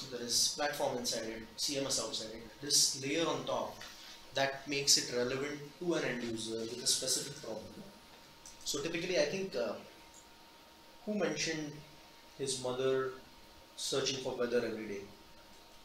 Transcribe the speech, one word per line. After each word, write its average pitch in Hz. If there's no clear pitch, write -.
there 120
is 117
platform 143
inside 120
it, 113
C 143
M 135
S 131
outside 110
it, 117
this 143
layer 156
on 139
top 120
that 135
makes 143
it 131
relevant 135
to 175
an 147
end 120
user 113
with 120
a -
specific -
problem. 107
So -
typically, 170
I 147
think, 190
uh, 117
who 214
mentioned 156
his 127
mother 131
searching 131
for 127
weather 117
every 107
day? 101